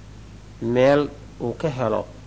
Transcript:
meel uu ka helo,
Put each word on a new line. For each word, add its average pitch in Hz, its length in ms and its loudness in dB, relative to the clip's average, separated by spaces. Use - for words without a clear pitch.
meel 139 460 4
uu 120 180 -6
ka 165 100 -4
helo, 113 360 -2